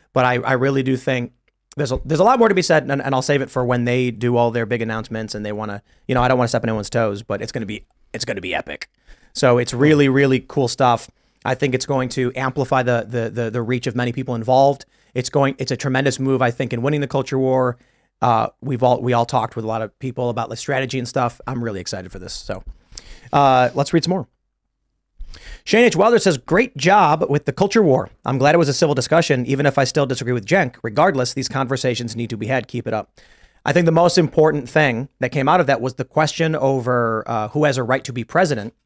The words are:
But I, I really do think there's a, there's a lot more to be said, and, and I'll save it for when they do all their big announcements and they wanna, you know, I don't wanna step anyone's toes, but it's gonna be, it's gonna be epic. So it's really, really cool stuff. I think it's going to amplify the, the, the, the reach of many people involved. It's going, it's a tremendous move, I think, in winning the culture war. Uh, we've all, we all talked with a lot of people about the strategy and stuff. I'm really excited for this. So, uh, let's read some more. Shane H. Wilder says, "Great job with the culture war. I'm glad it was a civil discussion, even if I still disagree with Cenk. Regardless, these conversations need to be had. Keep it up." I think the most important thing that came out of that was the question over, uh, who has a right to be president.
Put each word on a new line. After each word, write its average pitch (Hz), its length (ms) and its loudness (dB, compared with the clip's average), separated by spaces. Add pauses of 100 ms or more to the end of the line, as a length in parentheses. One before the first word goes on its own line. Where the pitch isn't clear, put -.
(120)
But 127 140 2
I, 123 80 2
I 123 180 -2
really 135 320 0
do 131 120 0
think 123 360 -4 (440)
there's 143 140 -4
a, 127 140 -4
there's 147 160 0
a 185 40 6
lot 247 140 4
more 226 100 6
to 202 60 2
be 180 80 2
said, 147 260 2
and, 139 140 -2
and 135 100 -2
I'll 131 100 0
save 143 200 0
it - 80 -8
for 127 140 -2
when 120 220 0
they 123 260 0
do 120 240 0
all 117 160 4
their 117 140 -2
big 117 160 -2
announcements 110 520 -6
and 104 100 -8
they 104 80 -6
wanna, 104 300 -8 (240)
you 131 80 0
know, 123 80 4
I 123 60 4
don't 127 100 4
wanna 123 100 2
step 117 140 -2
anyone's 110 280 -4
toes, 110 340 -2
but 101 180 -6
it's 110 80 -10
gonna 113 160 -8
be, 104 180 -12 (280)
it's 117 120 -6
gonna 104 160 -6
be 87 140 -8
epic. - 340 -8 (440)
So 123 260 4
it's 123 160 -4
really, 143 340 4
really 131 380 2
cool 131 220 -2
stuff. 120 420 0 (340)
I 131 100 -2
think 131 200 -2
it's 127 120 -2
going 131 240 -2
to 123 260 -2
amplify 131 480 -2
the, 117 240 0
the, 113 220 -4
the, 113 200 -6
the 117 120 -4
reach 120 260 -4
of 113 80 -6
many 123 160 -2
people 127 240 -6
involved. 131 480 2 (300)
It's 127 160 -4
going, 139 280 0
it's 135 140 -4
a 123 40 -4
tremendous 135 440 -2
move, 131 220 0
I 120 100 2
think, 127 220 -6
in 117 80 -4
winning 147 180 0
the 139 80 -4
culture 135 300 -2
war. 131 400 0 (420)
Uh, 113 280 2 (120)
we've 123 220 -4
all, 123 180 4
we 120 140 0
all 117 100 2
talked 117 320 -4
with 113 80 -8
a 110 40 -6
lot 110 120 -4
of 107 200 -10
people 123 280 -4
about 113 220 -4
the 117 60 -10
strategy 135 420 -4
and 120 100 -6
stuff. 123 380 -4
I'm 127 180 -6
really 101 160 -6
excited 92 320 -10
for 95 60 -14
this. 90 160 -12
So, - 280 -10 (680)
uh, 131 400 4
let's 139 220 -2
read 160 100 2
some 165 60 -2
more. 185 180 -4 (1400)
Shane 233 200 4
H. 208 120 2
Wilder 214 220 4
says, 165 200 2
"Great 196 380 0
job 160 540 4
with 147 140 0
the 147 80 -4
culture 208 300 2
war. 131 280 2 (140)
I'm 131 140 -2
glad 147 160 4
it 170 40 -4
was 147 100 2
a 135 60 0
civil 147 200 2
discussion, 131 520 0
even 135 200 0
if 139 120 0
I 135 60 4
still 139 220 0
disagree 123 260 -4
with 110 140 -4
Cenk. 165 360 0
Regardless, 135 520 0
these 131 140 -6
conversations 123 680 -4
need 113 140 -6
to 113 60 -8
be 107 100 -8
had. 127 220 -2
Keep - 180 -8
it 110 80 -6
up." - 240 -8 (460)
I 147 80 0
think 175 140 4
the 160 60 4
most 170 260 6
important 151 500 2
thing 135 400 0 (120)
that 127 100 -2
came 139 180 0
out 180 120 4
of 143 60 2
that 131 140 2
was 127 140 -4
the 127 100 -6
question 156 520 0
over, 123 680 0
uh, 107 220 -4
who 151 160 0
has 143 120 2
a 131 60 -2
right 127 220 0
to 123 80 -10
be 117 120 -6
president. 143 500 -2 (120)